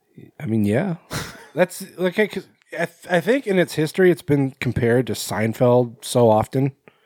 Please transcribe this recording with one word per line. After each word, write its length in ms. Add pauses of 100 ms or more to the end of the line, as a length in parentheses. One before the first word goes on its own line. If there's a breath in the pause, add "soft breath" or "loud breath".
(380)
I 80
mean, 200
yeah. 300 (280)
<laughs> 300
That's, 420
like, 220
I, 80
'cause 200 (260)
I, 40 (100)
th-, 220
I 120
think 260
in 120
its 160
history, 360
it's 120
been 280 (100)
compared 460
to 80
Seinfeld 880
so 240
often, 440 (340 soft breath)